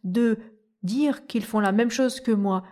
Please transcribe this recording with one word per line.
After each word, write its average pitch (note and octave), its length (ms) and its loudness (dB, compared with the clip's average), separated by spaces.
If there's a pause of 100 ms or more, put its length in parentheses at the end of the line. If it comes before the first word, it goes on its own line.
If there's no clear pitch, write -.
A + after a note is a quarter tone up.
de A3 340 0 (460)
dire C4 460 -2
qu'ils A3 160 -4
font G#3+ 160 -2
la G3+ 100 2
même A3+ 200 2
chose B3+ 300 -2
que A#3 120 0
moi. G3 400 0